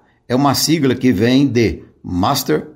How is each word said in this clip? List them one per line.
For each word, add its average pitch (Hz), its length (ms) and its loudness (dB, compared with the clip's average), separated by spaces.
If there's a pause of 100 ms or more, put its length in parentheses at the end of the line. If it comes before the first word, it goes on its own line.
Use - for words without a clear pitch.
(260)
é 120 80 -2
uma 135 200 2
sigla 135 400 0
que 127 180 0
vem 123 340 2
de 113 360 0 (200)
Master 139 720 -2